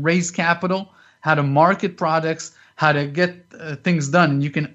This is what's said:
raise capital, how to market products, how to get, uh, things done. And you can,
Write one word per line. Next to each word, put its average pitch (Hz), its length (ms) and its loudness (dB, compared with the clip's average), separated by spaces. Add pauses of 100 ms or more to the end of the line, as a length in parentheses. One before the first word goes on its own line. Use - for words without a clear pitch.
raise 170 300 0
capital, 180 600 -2 (300)
how 156 140 2
to 147 80 2
market 175 540 2
products, 160 540 -2 (240)
how 156 160 2
to 143 160 0
get, 175 380 -4 (120)
uh, 156 200 -10
things 156 320 0
done. 165 220 4
And 139 120 0
you 147 80 -2
can, - 240 -4